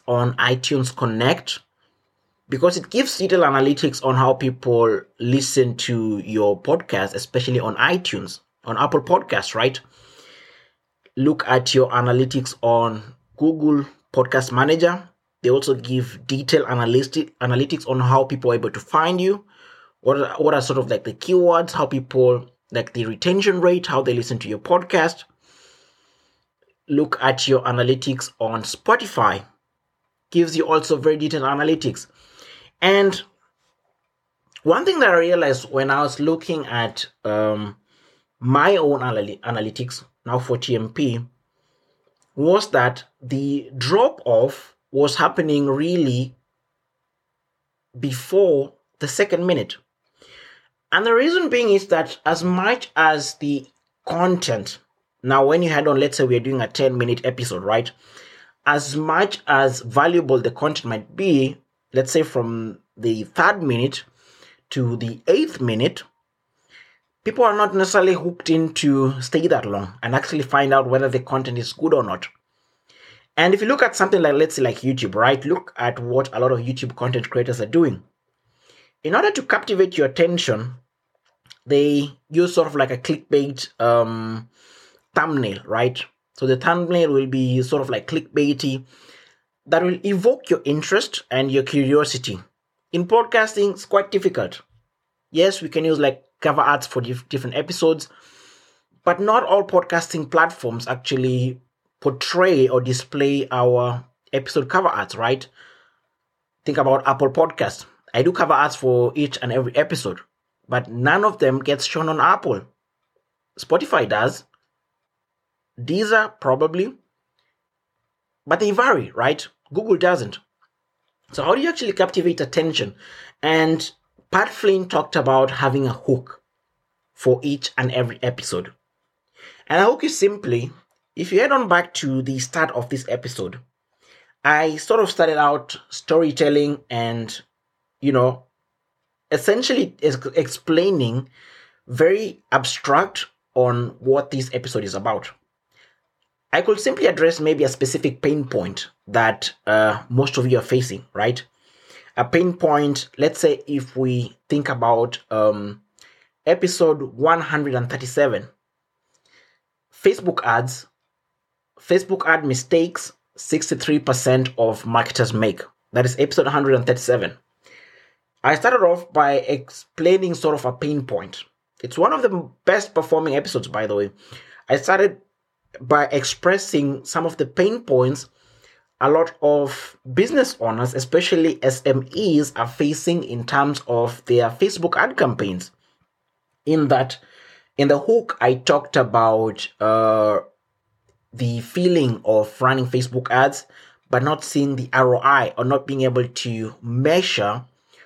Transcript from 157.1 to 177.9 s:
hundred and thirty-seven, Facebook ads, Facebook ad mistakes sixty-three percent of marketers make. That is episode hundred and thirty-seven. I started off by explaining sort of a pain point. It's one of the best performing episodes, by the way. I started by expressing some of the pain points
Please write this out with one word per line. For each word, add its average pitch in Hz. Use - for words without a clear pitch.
hundred 147
and 123
thirty-seven, 127
Facebook -
ads, 120
Facebook 185
ad 160
mistakes 165
sixty-three 151
percent 127
of 113
marketers 113
make. 107
That 123
is 123
episode 143
hundred 139
and 123
thirty-seven. 123
I 143
started 233
off 175
by 143
explaining 170
sort 151
of 135
a 123
pain 147
point. 95
It's 123
one 214
of 285
the 180
best -
performing 156
episodes, 139
by 107
the 104
way. 101
I 131
started 196
by 147
expressing 143
some 165
of 160
the 139
pain 202
points 127